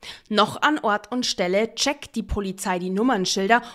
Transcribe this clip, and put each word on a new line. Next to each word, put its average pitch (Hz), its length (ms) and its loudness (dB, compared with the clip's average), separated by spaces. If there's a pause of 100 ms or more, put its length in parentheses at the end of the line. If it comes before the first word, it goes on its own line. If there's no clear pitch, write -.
(300)
Noch 202 340 2
an 294 160 2
Ort 208 320 -2
und 247 160 -2
Stelle 208 480 0
checkt - 400 -4
die 220 80 -4
Polizei 190 560 -4
die 180 100 -4
Nummernschilder 202 720 2 (140)